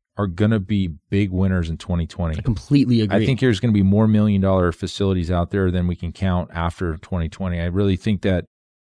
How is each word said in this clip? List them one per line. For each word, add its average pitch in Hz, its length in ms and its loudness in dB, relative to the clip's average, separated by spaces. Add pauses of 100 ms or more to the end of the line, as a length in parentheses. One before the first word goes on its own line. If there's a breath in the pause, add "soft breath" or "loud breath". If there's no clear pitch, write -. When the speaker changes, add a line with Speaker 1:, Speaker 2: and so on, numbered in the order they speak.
(160)
Speaker 1:
are 101 120 -2
gonna 104 320 0
be 95 260 -2 (240)
big 101 220 0
winners 92 360 0
in 80 80 -6
twenty 85 300 -4
twenty. 80 320 -6
Speaker 2:
I - 40 -6
completely 120 580 2
agree. 101 160 0
Speaker 1:
I 110 100 2
think 123 140 0
there's 123 180 2
gonna 120 140 0
be 101 100 4
more 104 240 4
million 107 340 4
dollar 95 300 2
facilities 92 580 -2
out 87 220 0
there 95 220 0
than 87 160 0
we 87 80 -2
can 85 160 -8
count 90 400 -2
after 85 460 -4
twenty 85 300 -6
twenty. 87 300 -6
I 82 60 -4
really 95 320 0
think 101 260 -2
that 92 220 0 (460)